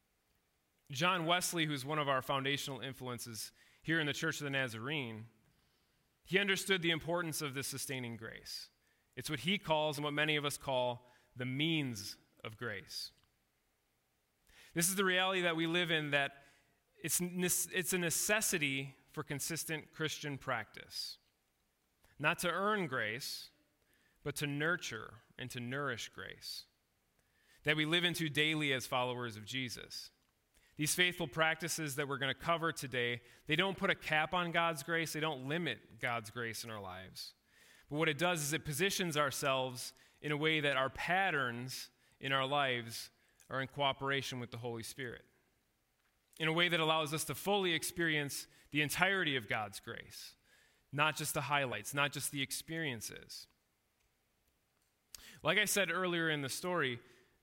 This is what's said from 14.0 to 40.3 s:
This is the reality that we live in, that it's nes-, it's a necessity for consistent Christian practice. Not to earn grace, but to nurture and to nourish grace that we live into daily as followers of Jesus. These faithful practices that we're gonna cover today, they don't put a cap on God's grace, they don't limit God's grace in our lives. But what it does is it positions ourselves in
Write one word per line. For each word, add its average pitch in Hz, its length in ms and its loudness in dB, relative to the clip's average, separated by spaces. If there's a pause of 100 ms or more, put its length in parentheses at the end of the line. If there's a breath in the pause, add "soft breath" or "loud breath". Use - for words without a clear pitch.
This 170 140 4
is 190 60 2
the 196 100 4
reality 185 380 4
that 170 140 2
we 165 100 2
live 170 240 2
in, 156 220 2
that 139 200 2 (680 soft breath)
it's - 180 0
nes-, 175 540 0
it's 185 200 0
a 185 40 2
necessity 151 960 2 (180)
for 151 100 -6
consistent 151 720 -4
Christian 151 420 -4
practice. - 800 -6 (1000 soft breath)
Not 156 220 4
to 175 100 2
earn 196 380 2
grace, 117 600 -4 (760 soft breath)
but 147 120 -4
to 151 100 0
nurture 147 680 -2 (240)
and 127 120 -8
to 127 100 -6
nourish 123 540 -4
grace - 500 -10 (1000 soft breath)
that 151 120 4
we 151 100 2
live 170 180 4
into 165 240 0
daily 151 460 2
as 123 100 -2
followers 123 520 -2
of 107 100 -12
Jesus. - 640 -6 (680 soft breath)
These 151 180 0
faithful 175 320 2
practices 160 680 0
that 143 100 0
we're 135 120 -4
gonna 135 160 0
cover 165 360 0
today, 120 500 -2 (260 loud breath)
they 156 100 2
don't 190 200 2
put 190 140 2
a 170 60 2
cap 156 380 2
on 175 180 2
God's 170 300 2
grace, 165 300 0
they 156 80 -2
don't 139 280 -2
limit 151 300 0 (220)
God's 117 300 -2
grace 113 320 -4
in 117 80 -10
our 107 100 -6
lives. 92 520 -12 (580 loud breath)
But 143 60 -2
what 160 120 4
it 147 100 0
does 175 240 2
is 143 100 0
it 160 120 -2
positions 170 520 0
ourselves 135 760 0 (300 soft breath)
in 151 80 -4